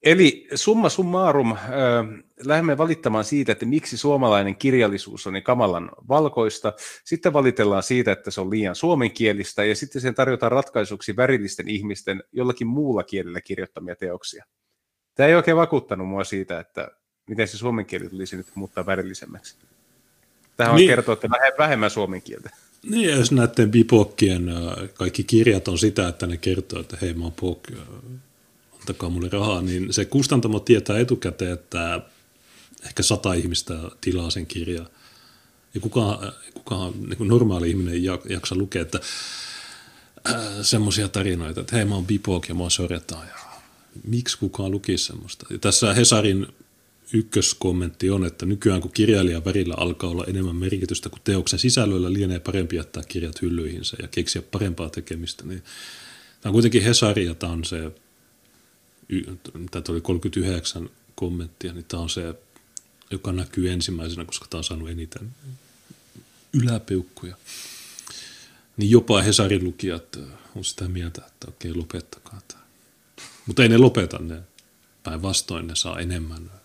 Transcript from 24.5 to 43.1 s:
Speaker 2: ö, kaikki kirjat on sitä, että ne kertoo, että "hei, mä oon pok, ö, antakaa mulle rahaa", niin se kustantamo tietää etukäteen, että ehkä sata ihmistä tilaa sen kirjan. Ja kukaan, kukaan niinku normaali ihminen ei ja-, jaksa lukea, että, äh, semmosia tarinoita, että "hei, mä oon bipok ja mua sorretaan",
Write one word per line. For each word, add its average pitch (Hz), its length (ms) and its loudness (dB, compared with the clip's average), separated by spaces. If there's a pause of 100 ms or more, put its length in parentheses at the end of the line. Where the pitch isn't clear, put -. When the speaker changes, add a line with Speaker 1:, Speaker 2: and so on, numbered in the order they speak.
Speaker 2:
ö, 85 440 -8
kaikki - 300 -4
kirjat 110 440 6
on 90 100 -2
sitä, 101 300 2
että 87 200 -4
ne 87 100 -4
kertoo, 90 420 -4
että - 220 -12
"hei, 87 120 -4
mä 85 100 -6
oon 85 100 -6
pok, - 260 -6 (120)
ö, 117 40 -14 (1040)
antakaa 92 300 -8
mulle 87 200 -4
rahaa", 101 320 -2
niin 92 320 -2
se 101 120 0
kustantamo 120 540 2
tietää 104 400 4
etukäteen, 101 540 -2
että 85 480 -6 (840)
ehkä - 180 -4
sata 95 300 0
ihmistä 87 400 -4 (280)
tilaa 87 280 -2
sen 82 160 -6
kirjan. 85 420 -8 (840)
Ja 92 80 -8
kukaan, 104 520 -2 (200)
kukaan 92 460 -8
niinku 101 240 -8
normaali 101 460 4
ihminen 90 240 -2
ei 87 100 -2
ja-, 90 160 -2 (100)
jaksa 90 260 -6
lukea, 95 260 -2
että, 82 180 -6 (1300)
äh, 117 60 -2 (260)
semmosia 104 460 2
tarinoita, 87 540 -4
että - 140 -6
"hei, 110 100 2
mä 101 100 0
oon 92 100 -2
bipok 95 440 -2
ja 85 60 -6
mua 87 140 -2
sorretaan", 85 580 -4